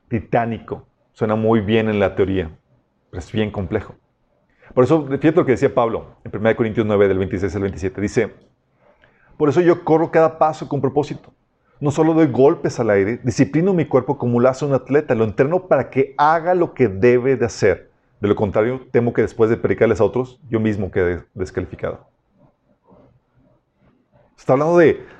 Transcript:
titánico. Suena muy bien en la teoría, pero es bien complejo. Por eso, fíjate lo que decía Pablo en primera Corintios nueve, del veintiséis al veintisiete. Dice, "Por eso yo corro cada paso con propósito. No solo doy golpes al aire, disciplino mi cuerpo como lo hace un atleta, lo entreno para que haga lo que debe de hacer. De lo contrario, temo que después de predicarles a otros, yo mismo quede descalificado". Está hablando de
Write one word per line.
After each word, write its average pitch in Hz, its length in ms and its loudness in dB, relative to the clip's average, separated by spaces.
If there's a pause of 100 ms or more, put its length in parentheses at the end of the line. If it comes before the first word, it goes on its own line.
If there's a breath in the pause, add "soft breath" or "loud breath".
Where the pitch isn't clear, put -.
titánico. 113 760 -4 (280)
Suena 107 220 -2
muy 110 260 0
bien 110 280 0
en 104 100 -2
la 95 160 0
teoría, 92 360 -2 (580)
pero 90 100 -14
es - 120 -16
bien 107 180 -2
complejo. 101 460 -8 (760 soft breath)
Por 127 100 2
eso, 151 220 2
fíjate 139 260 0
lo 160 140 2
que 123 80 2
decía 120 200 0
Pablo 113 500 -4
en - 60 -16
primera 110 260 0
Corintios 113 300 -2
nueve, 101 220 4
del 95 100 2
veintiséis 95 380 -4
al 101 80 -4
veintisiete. 98 380 -6
Dice, 104 340 -2 (1000 soft breath)
"Por 151 120 2
eso 170 120 2
yo 175 220 2
corro 156 280 0
cada 160 260 2
paso 156 300 -2
con 139 140 -4
propósito. 139 520 -6 (460)
No 143 100 -2
solo 160 240 2
doy 160 140 4
golpes 135 520 2
al 113 120 0
aire, 101 320 2
disciplino 151 500 0
mi 165 120 0
cuerpo 135 320 -2
como 120 220 -2
lo 127 100 4
hace 131 160 -4
un 139 80 -2
atleta, 135 420 0
lo 110 80 0
entreno 143 440 -2
para 135 220 0
que 131 280 -2
haga 160 360 2
lo 175 200 0
que 127 160 2
debe 120 480 2
de 120 80 0
hacer. 101 420 -2 (320)
De 101 80 -2
lo 101 80 2
contrario, 113 460 -2 (100)
temo 120 220 0
que 120 80 0
después 110 280 0
de 113 80 0
predicarles 110 440 0
a - 20 4
otros, 123 460 -4
yo 113 100 -2
mismo 104 320 -4
quede 87 320 -2 (100)
descalificado". - 760 -10 (2250)
Está - 160 -2
hablando 151 240 2
de 156 280 4 (140 loud breath)